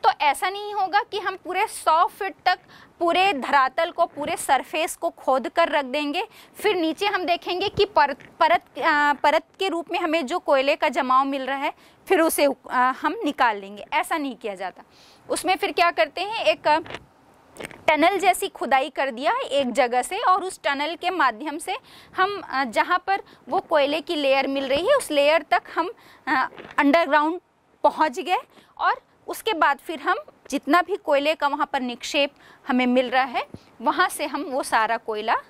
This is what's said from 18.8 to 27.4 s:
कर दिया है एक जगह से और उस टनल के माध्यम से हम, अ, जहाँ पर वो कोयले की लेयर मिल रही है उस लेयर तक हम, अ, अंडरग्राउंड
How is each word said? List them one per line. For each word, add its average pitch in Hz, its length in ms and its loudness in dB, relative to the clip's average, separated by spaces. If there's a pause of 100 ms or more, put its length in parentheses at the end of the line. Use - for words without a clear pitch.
कर 269 220 -4
दिया 262 200 -2
है 494 100 -2
एक 269 300 -2
जगह 247 300 0
से 359 160 -6
और 403 260 2
उस 370 200 -10
टनल 294 320 -2
के - 140 -4
माध्यम 285 480 -2
से 370 200 -8 (400)
हम, 392 320 0
अ, 269 140 -2
जहाँ 302 440 0
पर 392 140 0 (280)
वो 339 100 0
कोयले 294 420 2
की 339 140 -6
लेयर 269 320 2
मिल 269 200 -4
रही 294 200 0
है 571 80 6
उस 480 160 -2
लेयर 302 300 4
तक 349 220 0 (120)
हम, 359 160 -2 (360)
अ, - 220 0 (300)
अंडरग्राउंड 302 600 4 (440)